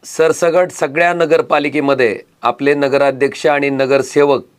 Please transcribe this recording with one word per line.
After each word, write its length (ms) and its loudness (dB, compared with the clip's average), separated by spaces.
सरसगट 680 0
सगळ्या 420 -2
नगरपालिकेमध्ये 1040 0
आपले 320 0
नगराध्यक्ष 760 0
आणि 220 0
नगरसेवक 760 0